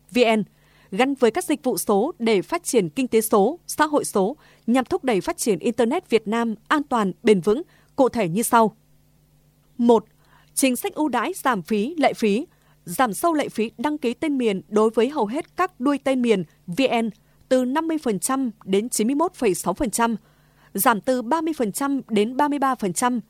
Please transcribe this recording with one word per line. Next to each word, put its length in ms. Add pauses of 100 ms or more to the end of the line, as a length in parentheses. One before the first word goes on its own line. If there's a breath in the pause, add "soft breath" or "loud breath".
(100)
V 80 (180)
N 60 (480 soft breath)
gắn 240
với 160
các 140
dịch 200
vụ 140
số 400
để 240
phát 220
triển 240
kinh 200
tế 120
số, 460
xã 200
hội 180
số, 320 (300 soft breath)
nhằm 180
thúc 200
đẩy 160
phát 160
triển 220
Internet 520
Việt 180
Nam 260 (140)
an 140
toàn, 300 (100)
bền 180
vững, 220 (340 soft breath)
cụ 120
thể 200
như 140
sau. 340 (1000)
Một, 260 (500 soft breath)
chính 220
sách 180
ưu 140
đãi 240 (120)
giảm 180
phí, 360
lệ 140
phí, 340 (380 soft breath)
giảm 300
sâu 200
lệ 140
phí 300
đăng 200
ký 160
tên 240
miền 300
đối 220
với 180
hầu 180
hết 300
các 240
đuôi 240
tên 180
miền 220 (220 soft breath)
V 140 (220)
N 80 (380 soft breath)
từ 160
năm 240
mươi 140
phần 160
trăm 320 (140)
đến 240
chín 180
mươi 80
mốt 200
phẩy 200
sáu 200
phần 160
trăm, 260 (580 soft breath)
giảm 260
từ 220
ba 180
mươi 160
phần 160
trăm 360
đến 280
ba 120
mươi 100
ba 160
phần 180
trăm 380